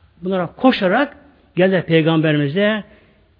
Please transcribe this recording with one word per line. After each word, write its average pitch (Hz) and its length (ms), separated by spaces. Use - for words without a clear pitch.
Bunlara 180 260
koşarak 240 720
geldiler 185 300
Peygamberimize, 160 960